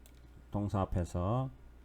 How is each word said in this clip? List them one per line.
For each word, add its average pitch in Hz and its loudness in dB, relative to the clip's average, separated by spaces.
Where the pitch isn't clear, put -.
동사 101 2
앞에서 95 2